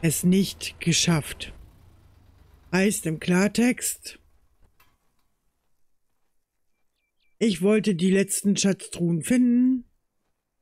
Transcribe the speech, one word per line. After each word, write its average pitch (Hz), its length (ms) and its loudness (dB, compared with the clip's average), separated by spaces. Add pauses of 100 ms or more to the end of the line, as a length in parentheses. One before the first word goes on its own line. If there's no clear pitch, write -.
es 160 220 -2
nicht - 560 0
geschafft. - 720 -2 (1200)
Heißt 190 340 0
im 160 120 -4
Klartext, 208 1000 -2 (3250)
ich 190 240 0
wollte 214 320 2
die 180 160 0
letzten 196 460 0
Schatztruhen 170 680 -2
finden 247 640 2 (760)